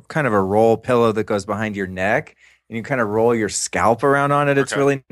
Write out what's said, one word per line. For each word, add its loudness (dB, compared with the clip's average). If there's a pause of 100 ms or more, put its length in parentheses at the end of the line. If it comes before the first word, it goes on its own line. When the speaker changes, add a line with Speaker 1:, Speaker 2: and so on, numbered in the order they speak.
Speaker 1:
kind -2
of -2
a 4
roll 4
pillow 2
that -4
goes -4
behind -4
your -6
neck, -4 (320)
and -14
you -8
kind -6
of 0
roll 2
your -2
scalp -2
around 2
on 2
it. 2
It's 0
Speaker 2:
Okay. -2
Speaker 1:
really 0